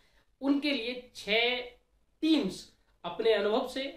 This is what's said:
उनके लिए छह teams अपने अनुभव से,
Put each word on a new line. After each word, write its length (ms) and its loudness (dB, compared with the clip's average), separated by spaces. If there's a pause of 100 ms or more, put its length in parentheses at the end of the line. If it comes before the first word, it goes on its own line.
(400)
उनके 320 0
लिए 420 -6
छह 420 0 (640)
teams 460 2 (360)
अपने 280 2
अनुभव 360 2
से, 160 -6 (120)